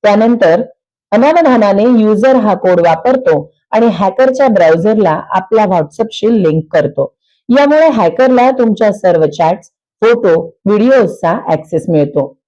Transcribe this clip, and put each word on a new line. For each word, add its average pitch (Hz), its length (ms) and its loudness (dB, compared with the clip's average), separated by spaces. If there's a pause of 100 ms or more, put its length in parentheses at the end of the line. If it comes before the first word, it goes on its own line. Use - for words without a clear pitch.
त्यानंतर 214 580 2 (500)
अनावधानाने 240 720 2
युजर 226 520 2
हा 214 180 0
कोड 180 260 0
वापरतो 170 720 0 (180)
आणि 226 140 0
हॅकरच्या 254 640 0
ब्राउझरला 175 800 0
आपल्या 208 360 -2
WhatsApp-शी 202 800 -2
लिंक 156 280 0
करतो. 139 440 -4 (340)
यामुळे 285 380 2
हॅकरला 247 640 2
तुमच्या 226 420 0
सर्व 170 320 0
चॅट्स, 160 460 -4 (300)
फोटो, 202 640 0
व्हिडिओजचा 208 840 0
ॲक्सेस 165 420 -4
मिळतो. 147 580 -2